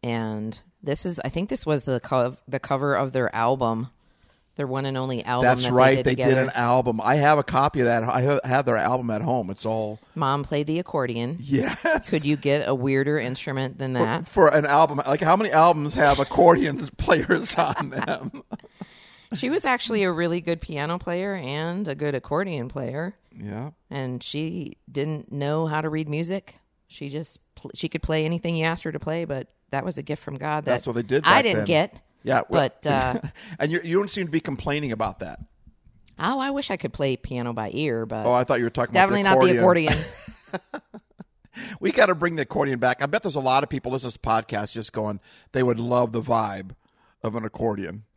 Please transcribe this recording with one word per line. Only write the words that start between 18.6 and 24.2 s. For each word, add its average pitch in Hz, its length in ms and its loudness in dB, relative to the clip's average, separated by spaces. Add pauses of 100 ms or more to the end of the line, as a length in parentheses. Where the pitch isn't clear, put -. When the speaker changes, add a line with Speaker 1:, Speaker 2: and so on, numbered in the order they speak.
Speaker 1:
She 247 140 -2
was 330 160 0
actually 233 380 0
a 185 100 2
really 170 300 0
good 165 180 -2
piano 156 380 -4
player 185 360 -4
and 165 540 -4
a 139 60 -4
good 147 200 -2
accordion 147 540 -4
player. 139 460 -8 (200)
Speaker 2:
Yeah. 107 360 -10 (180)
Speaker 1:
And 127 340 -8